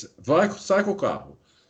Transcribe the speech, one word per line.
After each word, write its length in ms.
vai, 320
sai 320
com 80
o 40
carro, 400